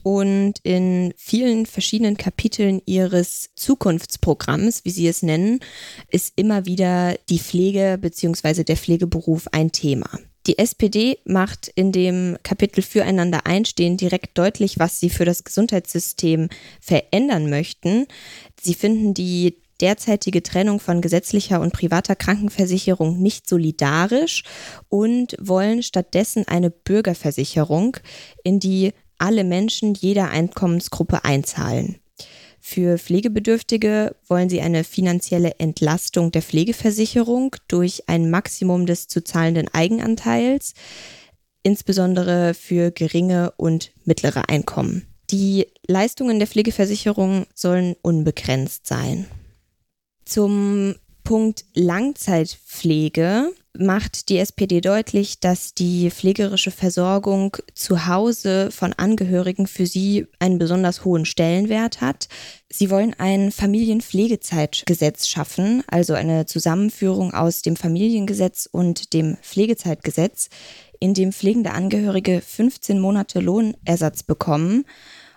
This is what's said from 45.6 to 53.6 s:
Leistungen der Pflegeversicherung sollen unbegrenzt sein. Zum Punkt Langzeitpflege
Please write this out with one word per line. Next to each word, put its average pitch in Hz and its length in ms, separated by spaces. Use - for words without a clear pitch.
Leistungen 220 520
der 208 100
Pflegeversicherung 208 960
sollen 180 460
unbegrenzt 156 840
sein. 127 400
Zum 202 720
Punkt 220 520
Langzeitpflege 175 1800